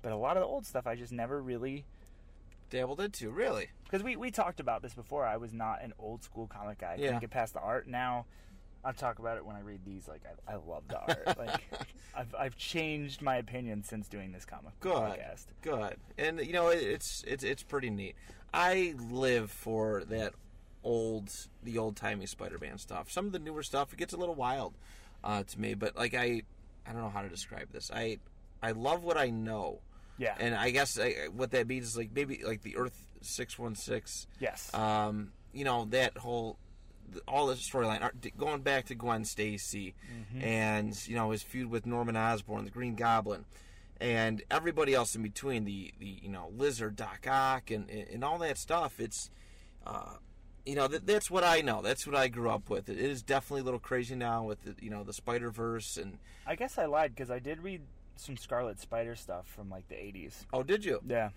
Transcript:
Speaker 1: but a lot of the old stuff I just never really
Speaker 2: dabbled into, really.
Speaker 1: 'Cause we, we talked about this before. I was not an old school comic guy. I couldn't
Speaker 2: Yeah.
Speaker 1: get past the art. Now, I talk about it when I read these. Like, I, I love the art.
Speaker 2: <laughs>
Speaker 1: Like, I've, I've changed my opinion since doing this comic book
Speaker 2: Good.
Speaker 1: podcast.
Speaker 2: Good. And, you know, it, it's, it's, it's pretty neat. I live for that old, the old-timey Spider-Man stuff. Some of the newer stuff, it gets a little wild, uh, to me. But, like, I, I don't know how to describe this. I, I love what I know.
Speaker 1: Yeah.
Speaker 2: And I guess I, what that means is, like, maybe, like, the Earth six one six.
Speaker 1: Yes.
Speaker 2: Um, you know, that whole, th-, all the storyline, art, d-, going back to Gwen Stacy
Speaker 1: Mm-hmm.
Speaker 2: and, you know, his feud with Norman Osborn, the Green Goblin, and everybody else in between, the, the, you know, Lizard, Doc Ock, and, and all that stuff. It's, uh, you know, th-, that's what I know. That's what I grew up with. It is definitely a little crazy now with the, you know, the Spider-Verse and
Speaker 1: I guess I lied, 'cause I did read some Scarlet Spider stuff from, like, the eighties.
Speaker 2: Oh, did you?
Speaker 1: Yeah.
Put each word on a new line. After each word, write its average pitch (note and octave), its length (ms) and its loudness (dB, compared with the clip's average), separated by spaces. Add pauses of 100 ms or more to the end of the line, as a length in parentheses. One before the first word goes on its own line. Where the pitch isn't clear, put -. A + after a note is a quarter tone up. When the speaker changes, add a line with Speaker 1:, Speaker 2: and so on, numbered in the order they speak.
Speaker 1:
but A2+ 100 -4
a A2 40 -2
lot C3 200 2
of F#3 60 6
the - 40 4
old B3+ 200 -2
stuff B2 200 -2
I A#2 100 0
just A#2+ 160 -10
never B2 300 -2
really C3 420 -2 (840)
Speaker 2:
dabbled B2+ 300 -2
into, G3+ 300 -4
really. D3+ 380 0 (220)
Speaker 1:
'Cause G3 120 2
we, A#3+ 140 -2
we B3 140 -4
talked F#3 300 0
about A#2+ 220 0
this A#2+ 120 -10
before. C3 300 -2
I A2 140 2
was A2+ 160 -6
not A2+ 280 -2
an A#2 160 -10
old A2 240 -8
school A2+ 240 -8
comic G#2 320 -8
guy. F2 140 -4
I F2+ 40 -4
couldn't C#3 180 2
Speaker 2:
Yeah. A#2+ 60 0
Speaker 1:
get A2+ 100 -8
past A#2 240 0
the - 60 -4
art. A2+ 280 -2
Now, B2 380 -2 (580)
I C3 80 -2
talk A#2+ 260 -2
about A2+ 200 -2
it D#2 80 -10
when G#2 100 -10
I G2+ 40 -10
read G2+ 240 -12
these. F#2+ 220 -10
Like, D#2 140 -14 (260)
I, G2 60 -8
I G#2+ 40 -6
love D#2 320 -8
the - 120 -6
art. - 380 0
Speaker 2:
<laughs> - 0 -
Speaker 1:
Like, A#2+ 260 -4 (500)
I've, B2+ 240 -6
I've C3+ 180 -2
changed D3+ 680 -2
my C3+ 140 4
opinion A#2 480 -2
since G#2+ 240 -6
doing F#2+ 240 -8
this F2+ 120 -12
comic - 360 -14
book F#3 120 0
Speaker 2:
Good. - 0 -
Speaker 1:
podcast. G#2 540 -2 (160)
Speaker 2:
Good. A#2 340 0 (220)
And, D#3+ 220 0
you C#3+ 120 -2
know, E3+ 160 6
it, E3+ 140 8
it's, - 440 0
it's, C3 180 -2
it's B2+ 180 0
pretty C3+ 280 -2
neat. G2 240 -4 (380)
I F3+ 420 6 (160)
live B2 400 6
for A2 580 2
that A2 260 0 (500)
old, A2+ 460 2 (320)
the A2+ 160 -2
old-timey G#2+ 480 0
Spider-Man F2 520 -6
stuff. - 320 -8
Some F#3+ 160 0
of G3+ 60 -2
the F3+ 60 -2
newer D#3 240 -4
stuff, C#3+ 320 0
it F#3 40 -12
gets F3 140 -2
a F3+ 60 -6
little F3 160 0
wild, B2+ 400 0 (500)
uh, G#2 200 0
to - 160 -8
me. G#2+ 140 0
But, G2+ 220 0
like, A#2 180 0
I, A#2+ 280 4 (440)
I A#2 60 -8
don't A#2 100 -4
know A2 80 -2
how G2+ 120 -2
to G2+ 80 -6
describe - 420 -10
this. - 220 -8
I, A2+ 240 -2 (440)
I A2+ 100 2
love C#3 300 2
what E3+ 140 4
I C3+ 140 6
know. A2 500 -2 (380)
Speaker 1:
Yeah. A2+ 200 2
Speaker 2:
And A#2 160 4
I A2+ 160 4
guess C3+ 280 4
I, D#2 360 2
what B2 180 0
that B2 160 6
means B2+ 200 -2
is, A2+ 80 -4
like, A2+ 180 -2
maybe, C3+ 300 0
like, G#2+ 180 -2
the - 140 -6
Earth B2+ 280 -2 (160)
six - 380 -6
one A#2 160 -4
six. - 520 -4 (140)
Speaker 1:
Yes. - 320 -2
Speaker 2:
Um, G#2+ 600 2 (200)
you C#3 120 -4
know, A#2+ 220 4
that A#2+ 300 4
whole, A#2 400 -2 (560)
th-, F2+ 160 -8
all C#3 200 4
the B2+ 60 4
storyline, A#2 480 2
art, B2 180 -2
d-, A#2 160 -6
going C#3+ 260 0
back C3+ 240 4
to C3 80 -6
Gwen A2+ 300 0
Stacy G2+ 680 -2 (380)
Speaker 1:
Mm-hmm. C3 120 -4
Speaker 2:
and, G#2+ 640 2
you A2+ 80 -2
know, A2 140 4
his G#2+ 120 0
feud B2+ 280 -4
with A2+ 160 0
Norman A#2+ 300 2
Osborn, G#2+ 480 2
the G2+ 60 -8
Green A#2+ 260 -4
Goblin, A2 480 4 (560)
and A2+ 500 4
everybody D#3 440 6
else A#2+ 220 6
in A2+ 60 -2
between, A2 420 0
the, G2 360 -4
the, F#2+ 220 -8
you - 60 -8
know, F2+ 280 -6
Lizard, A2+ 400 2
Doc G#2 320 -6
Ock, C3+ 420 4
and, G#2+ 200 -2
and G#2+ 340 -6
all D#3 140 2
that D#3+ 200 0
stuff. E3 420 2
It's, - 300 -4 (560)
uh, - 280 -6 (540)
you C#3 60 -4
know, C#3 120 6
th-, D3+ 180 0
that's G#3 260 4
what F3 140 6
I E3 180 10
know. A2+ 180 2
That's A2+ 260 0
what C#3+ 80 0
I C3+ 140 8
grew A#2 220 2
up G#2+ 180 0
with. G2 220 0
It F#2+ 80 -2
is B2+ 240 0
definitely C#3 400 2
a - 20 -4
little B2 160 0
crazy B2 340 0
now A#2 300 2
with G#2+ 180 -4
the, G#2 120 -8 (100)
you G#2+ 60 -6
know, G#2 120 -4
the G2+ 120 -8
Spider-Verse A#2 840 -2
and F#2 220 -6 (280)
Speaker 1:
I D3+ 100 0
guess B3+ 200 -4
I G#3 80 4
lied, D3 320 4
'cause B2+ 140 -6
I B2 80 0
did D3+ 240 -4
read F#3 180 -6 (360)
some C3+ 200 -8
Scarlet A#2+ 420 0
Spider A#2 380 -2
stuff F2+ 300 -6
from, G2+ 240 -10
like, F#2+ 180 -10
the - 140 -12
eighties. F#2+ 500 -10
Speaker 2:
Oh, B2+ 100 2
did G3+ 220 4
you? D3+ 240 2
Speaker 1:
Yeah. A2+ 280 4